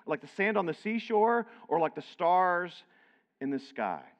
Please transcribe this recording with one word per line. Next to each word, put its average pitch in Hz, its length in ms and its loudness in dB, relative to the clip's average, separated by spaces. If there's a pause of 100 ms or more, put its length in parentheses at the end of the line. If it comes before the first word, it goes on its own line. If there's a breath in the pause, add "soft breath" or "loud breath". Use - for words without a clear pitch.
like 156 160 -4
the 147 160 -20
sand 208 220 0
on 185 80 0
the 156 80 -2
seashore 226 720 0 (220 loud breath)
or 156 100 0
like 156 160 0
the 147 80 -10
stars 180 800 0 (580 soft breath)
in 135 100 -4
the 139 80 -2
sky. 98 440 -4 (180)